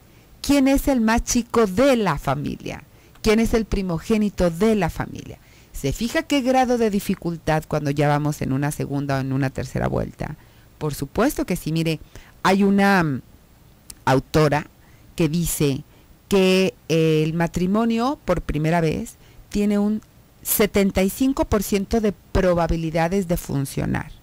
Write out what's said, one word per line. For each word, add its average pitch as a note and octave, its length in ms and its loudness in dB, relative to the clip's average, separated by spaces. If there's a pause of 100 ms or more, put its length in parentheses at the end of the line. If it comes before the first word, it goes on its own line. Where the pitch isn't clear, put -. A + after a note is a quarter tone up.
(420)
¿Quién C#4 260 4
es C#4 180 2
el C4+ 140 2
más A3+ 240 2
chico A#3 420 0
de B3 300 2
la F3+ 220 0
familia? C#3 680 -6 (360)
¿Quién G#3+ 200 4
es A3+ 120 2
el A3 120 0
primogénito F#3+ 880 -2
de G#3+ 260 2
la E3+ 140 0
familia? - 480 -10 (340)
¿Se C3+ 200 -4
fija A#3+ 300 -2
qué C#4+ 180 0
grado B3 380 2
de A3+ 100 2
dificultad E3+ 760 -2
cuando D3 240 -2
ya D3 160 0
vamos D3 360 0
en C3+ 100 -2
una C#3+ 180 -2
segunda C#3 460 -4
o C3+ 40 -2
en C3+ 120 -4
una C3+ 180 0
tercera B2+ 380 -6
vuelta? - 480 -6 (420)
Por D3 160 -6
supuesto A#3+ 520 -2
que F3+ 100 -2
sí. D#3 160 -6
Mire, D#3+ 280 -2 (420)
hay F#3+ 200 2
una, G3 400 4
mm, C#3 200 -2 (840)
autora D3 600 2 (460)
que D#3+ 140 0
dice D3+ 560 -2 (440)
que F#3 460 4 (140)
el D#3+ 460 2
matrimonio A3 920 0
por F3 160 0
primera D#3 400 0
vez E3 360 -4 (340)
tiene G#3 280 0
un G#3 220 0 (420)
setenta G3 600 2
y G3 80 2
cinco C4+ 340 0
por G#3+ 180 0
ciento G3+ 380 -2
de G#3 120 0
probabilidades E3+ 1160 0
de E3+ 80 0
funcionar. - 760 -6 (100)